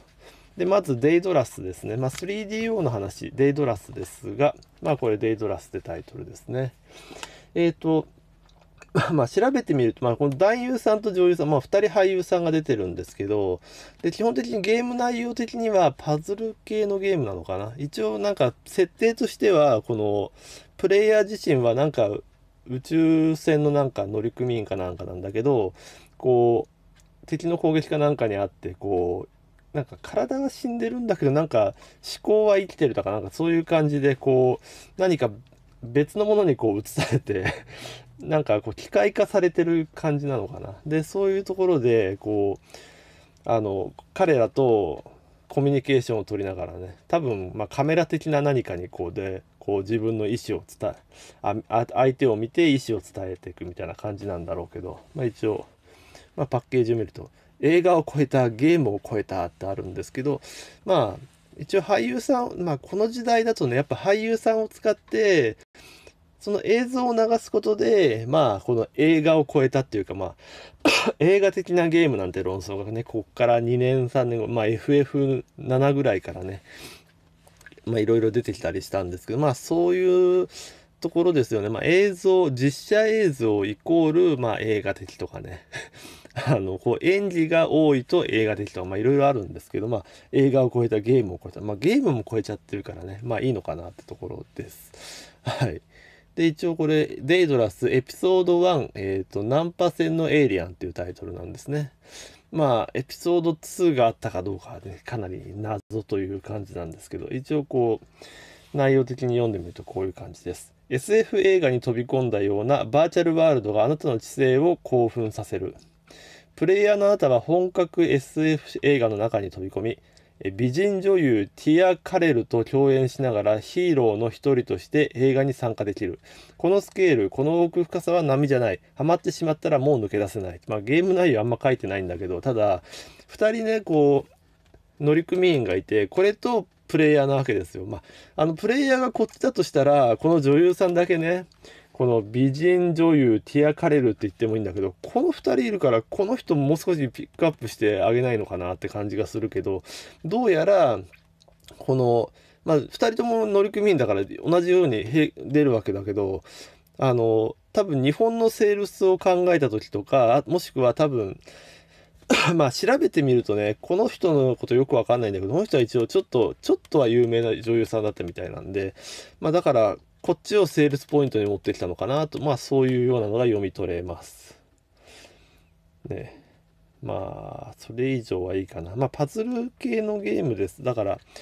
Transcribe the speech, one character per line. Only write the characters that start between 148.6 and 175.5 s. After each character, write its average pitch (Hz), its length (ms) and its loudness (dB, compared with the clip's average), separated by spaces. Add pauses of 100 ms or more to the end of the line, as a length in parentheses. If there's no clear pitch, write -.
っ 92 60 -8
て 98 100 -8
感 104 220 -8
じ 101 60 -6
が 107 100 -2
す - 120 -10
る 107 120 -4
け 98 100 -4
ど、 95 220 -6 (420)
ど 214 200 -2
う 220 60 4
や 160 140 2
ら、 170 340 4 (800)
こ - 180 -2
の、 120 360 2 (340)
ま 160 120 2
あ、 - 20 -
二 123 100 -4
人 226 280 0
と 240 80 -2
も 226 200 0
乗 202 260 2
組 208 200 2
員 165 80 4
だ 123 80 2
か 101 80 2
ら 98 100 0
同 170 380 0
じ 175 80 -2
よ 180 140 6
う - 40 4
に 117 80 0
へ-、 131 400 0
出 131 260 0
る 139 100 4
わ 110 100 0
け 104 100 -4
だ 98 100 -6
け 98 120 -6
ど、 95 280 -2 (560)
あ 135 140 2
の、 113 420 2 (200)
多 208 100 2
分 143 180 -2
日 139 100 2
本 226 260 0
の 226 100 2
セ 214 240 2
ー 202 40 2
ル 202 100 -2
ス - 180 -4
を 185 140 4
考 180 260 2 (100)
え 165 40 2
た 143 100 2
時 107 220 -6
と 104 120 -6
か、 123 340 4
あ、 143 100 0
も 170 120 0
し - 120 -6
く 131 100 -4
は 123 140 4
多 156 120 2
分、 113 320 -4 (580)
<coughs> - 600 0
ま 151 100 4
あ、 127 60 0
調 233 240 0
べ 330 140 0
て 165 100 2
み 135 140 4
る 120 80 4
と 104 140 -2
ね、 104 240 0
こ - 160 -2
の 226 120 2
人 - 240 0
の 131 240 2
こ - 100 -10
と 120 80 0
よ 131 120 4
く 139 100 0
わ 113 80 2
か 120 120 2
ん 123 40 -4
な 113 60 0
い 101 60 -2
ん - 20 -4
だ 92 60 -4
け 95 60 -6
ど、 104 60 -4
こ 156 60 0
の 208 80 0
人 - 100 0
は 127 60 4
一 117 160 0
応 117 80 2
ち - 120 -2
ょ - 40 4
っ - 20 -16
と、 110 380 0
ち - 80 -2
ょ 392 40 4
っ - 40 0 (100)
と 160 100 2
は 127 100 4
有 120 180 4
名 117 160 0
な 117 80 0 (100)
女 117 140 -2
優 113 100 2
さ 110 160 -2
ん 104 40 -2
だ 104 60 -2
っ - 40 -6
た 90 100 -10
み 85 80 -10
た - 120 -12
い - 60 -10
な 80 100 -12
ん 92 120 -12
で、 98 220 -4 (460)
ま 156 100 -2
あ、 - 20 0
だ 175 80 2
か 151 140 2
ら、 110 240 2 (240)
こ 180 100 0
っ - 100 -2
ち 208 160 0
を 190 80 6
セ 147 200 2
ー 143 40 2
ル 143 60 0
ス - 100 -14
ポ 147 180 2
イ - 20 2
ン 120 40 -4
ト 110 80 -2
に 104 80 0
持 101 100 -2
っ - 20 -14
て - 140 -4
き - 60 -8
た 92 80 -4
の 87 100 -6
か - 100 -4
な 151 220 -2
と、 - 120 -10
ま 143 120 -2
あ、 127 40 0
そ 135 260 0
う 131 60 4
い 127 140 0
う 123 40 2
よ 127 120 2
う - 40 0
な 104 60 -2
の 104 60 -4
が 123 100 0
読 107 160 2
み 95 120 -4
取 90 180 -6
れ 87 120 -6
ま 87 200 -12
す。 - 320 -20 (1500)